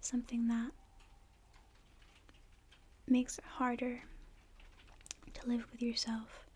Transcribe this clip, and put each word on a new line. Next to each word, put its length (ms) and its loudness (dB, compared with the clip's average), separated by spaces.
something 460 2
that 240 4
makes 300 6
it 80 -10
harder 560 0
to 140 -8
live 240 0
with 100 -8
yourself. 640 -2